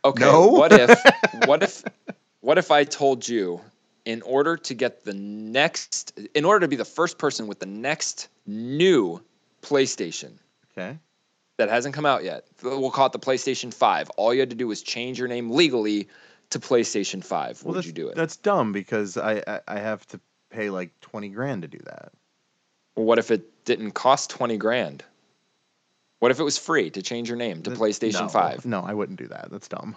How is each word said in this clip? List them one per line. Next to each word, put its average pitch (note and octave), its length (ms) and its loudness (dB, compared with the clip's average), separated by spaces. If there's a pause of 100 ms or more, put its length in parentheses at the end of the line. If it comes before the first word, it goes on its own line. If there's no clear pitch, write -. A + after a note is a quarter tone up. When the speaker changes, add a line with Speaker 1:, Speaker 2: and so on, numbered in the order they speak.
Speaker 1:
Okay, C3 180 4
Speaker 2:
No? D#3 240 10
Speaker 1:
what E3 260 8
if, B2+ 160 8 (320)
Speaker 2:
<laughs> A#3 240 0
Speaker 1:
what D#3 180 4
if, - 200 -6 (580)
what D3+ 160 2
if E3+ 140 0
I D3 120 6
told C#3 440 0
you, F#2+ 340 -2 (440)
in A#2 180 -6
order C#3+ 340 0
to - 160 -10
get A#2+ 320 -4
the G#2 80 -8
next, A2 1040 -4 (160)
in D3+ 100 0
order G3+ 180 4
to D#3+ 60 2
be C3+ 80 -2
the A2+ 100 -6
first - 320 -4
person C3 300 -4
with G2+ 120 -12
the - 60 -10
next D#3 640 -8 (180)
new A#2 760 0 (400)
PlayStation A#2 720 -4 (440)
Speaker 2:
Okay. G#2 200 -10 (600)
Speaker 1:
that G#2+ 120 0
hasn't B2 260 -2
come D3+ 100 -6
out B2+ 200 0
yet, D#2 200 -10 (160)
we'll C3 300 -4
call C3+ 140 2
it B2+ 80 -2
the B2+ 60 -10
PlayStation B2+ 540 -4
five. F2+ 440 0
All A2+ 160 2
you C3 80 2
had B2+ 80 -2
to A#2 80 -12
do B2 100 -4
was G#2 140 -8
change A#2+ 380 -8
your B2 100 -6
name A#2+ 220 -6
legally A2+ 580 0 (400)
to - 100 -8
PlayStation G#2 640 -2
five. C#2+ 400 -6
Speaker 2:
Well, - 100 -8
Speaker 1:
Would F3+ 40 -4
Speaker 2:
that's, E3 100 -8
Speaker 1:
you E3 60 -14
do - 160 -8
it? - 60 -12
Speaker 2:
that's D#3+ 200 -4
dumb D3 380 0
because G2+ 420 -6
I, G#2+ 320 -2
I, G#2 120 -8 (100)
I G2+ 100 -8
have G#2+ 280 -8
to G2 120 -18 (300)
pay, G#2+ 200 -6
like, F#2 220 -6 (100)
twenty G#2 280 -12
grand A#2 320 -6
to D#2 80 -12
do - 160 -20
that. - 260 -18 (840)
Speaker 1:
Well, A2 100 -2
what A#2 140 6
if A2+ 120 -2
it - 320 -4
didn't G#2+ 280 -2
cost - 380 2
twenty A#2 280 -4
grand? G2+ 460 -4 (1160)
What B2 120 4
if B2+ 80 0
it D#3+ 40 0
was C#3+ 140 -2
free D3 340 -2
to G2 100 -10
change A#2 280 -8
your A#2+ 80 -6
name G2 260 -6
to G#2 80 -6
Speaker 2:
Th-, A#2 100 -10
Speaker 1:
PlayStation G#2+ 420 0
Speaker 2:
no. F2+ 40 -4
Speaker 1:
five? E2+ 380 0
Speaker 2:
No, G#2+ 160 -4
I F#2+ 120 -8
wouldn't G2+ 260 -6
do B1 80 -14
that. - 220 -14
That's - 200 -16
dumb. - 280 -12